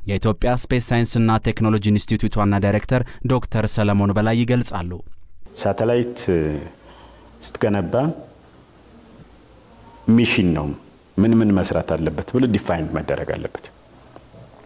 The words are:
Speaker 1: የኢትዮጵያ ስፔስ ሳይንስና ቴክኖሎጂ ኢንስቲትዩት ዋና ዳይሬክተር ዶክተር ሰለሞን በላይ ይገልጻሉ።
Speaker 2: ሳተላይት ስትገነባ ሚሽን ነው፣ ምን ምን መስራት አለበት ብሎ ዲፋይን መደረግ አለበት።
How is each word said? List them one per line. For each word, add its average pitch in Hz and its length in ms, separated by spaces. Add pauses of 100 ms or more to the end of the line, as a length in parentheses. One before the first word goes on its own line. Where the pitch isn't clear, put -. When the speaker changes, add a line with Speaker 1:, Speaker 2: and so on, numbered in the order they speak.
Speaker 1:
የኢትዮጵያ 110 500
ስፔስ 123 300
ሳይንስና 113 540
ቴክኖሎጂ 110 460
ኢንስቲትዩት 104 500
ዋና 101 220
ዳይሬክተር 104 440 (220)
ዶክተር 117 440
ሰለሞን 101 440
በላይ 110 240
ይገልጻሉ። 117 540 (640)
Speaker 2:
ሳተላይት 120 600 (1200)
ስትገነባ 101 540 (2000)
ሚሽን 110 440
ነው፣ 73 160 (500)
ምን 113 180
ምን 110 160
መስራት 87 400
አለበት 78 380
ብሎ 127 180
ዲፋይን 87 440
መደረግ 78 400
አለበት። - 340 (1000)